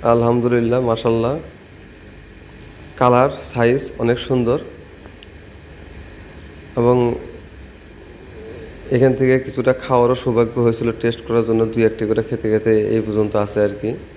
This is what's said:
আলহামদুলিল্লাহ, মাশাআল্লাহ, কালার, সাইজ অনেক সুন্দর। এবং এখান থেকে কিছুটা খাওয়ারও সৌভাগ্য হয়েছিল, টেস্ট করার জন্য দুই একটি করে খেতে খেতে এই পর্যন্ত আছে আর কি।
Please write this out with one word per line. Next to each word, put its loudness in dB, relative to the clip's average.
আলহামদুলিল্লাহ, 2
মাশাআল্লাহ, 0
কালার, 6
সাইজ 0
অনেক 0
সুন্দর। 0
এবং 2
এখান 4
থেকে 2
কিছুটা -2
খাওয়ারও 2
সৌভাগ্য 0
হয়েছিল, 2
টেস্ট -4
করার 2
জন্য 2
দুই 0
একটি 0
করে 0
খেতে -4
খেতে 2
এই 2
পর্যন্ত -2
আছে 0
আর 2
কি। -4